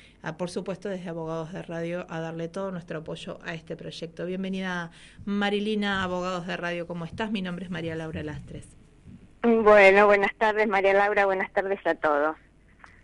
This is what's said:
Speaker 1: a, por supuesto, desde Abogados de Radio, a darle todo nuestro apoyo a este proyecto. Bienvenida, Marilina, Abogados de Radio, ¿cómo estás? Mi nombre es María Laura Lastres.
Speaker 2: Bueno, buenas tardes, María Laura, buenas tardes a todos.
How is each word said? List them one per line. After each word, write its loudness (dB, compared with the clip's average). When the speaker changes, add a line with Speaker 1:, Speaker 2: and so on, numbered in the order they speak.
Speaker 1:
a, -8
por -6
supuesto, -8
desde -8
Abogados -6
de -10
Radio, -6
a -8
darle -6
todo -6
nuestro -10
apoyo -12
a -8
este -10
proyecto. -12
Bienvenida, -4
Marilina, 0
Abogados -4
de -4
Radio, -4
¿cómo -8
estás? -6
Mi -2
nombre -6
es -10
María -6
Laura -8
Lastres. -12
Speaker 2:
Bueno, 8
buenas 4
tardes, 2
María 4
Laura, 4
buenas -2
tardes -2
a 0
todos. 0